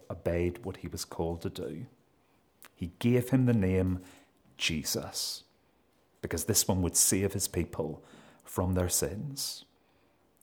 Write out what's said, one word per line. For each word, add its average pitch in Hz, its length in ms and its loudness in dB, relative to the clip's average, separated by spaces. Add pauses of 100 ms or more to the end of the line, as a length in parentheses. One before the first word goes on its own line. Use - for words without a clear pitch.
(100)
obeyed 87 540 -2
what 92 140 -8
he 85 100 -10
was 82 160 -8
called 85 380 -4
to - 80 -4
do. 82 360 -10 (880)
He 87 240 -8
gave 123 320 2
him 131 160 4
the 120 80 6
name 92 480 4 (540)
Jesus, - 880 -4 (760)
because - 240 -4
this - 220 4
one 92 160 4
would 82 140 0
save 98 360 4
his 101 140 -2
people 80 560 -4 (420)
from 92 300 0
their 90 140 2
sins. 113 760 -4 (800)